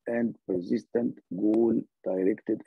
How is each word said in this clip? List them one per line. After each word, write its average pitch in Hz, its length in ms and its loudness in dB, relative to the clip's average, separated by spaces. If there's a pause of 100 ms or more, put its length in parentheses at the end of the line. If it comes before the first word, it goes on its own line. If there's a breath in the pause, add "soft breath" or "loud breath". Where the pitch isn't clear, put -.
(100)
and 117 240 -2 (160)
persistent 113 640 -2 (200)
goal 107 400 2 (340)
directed 95 580 0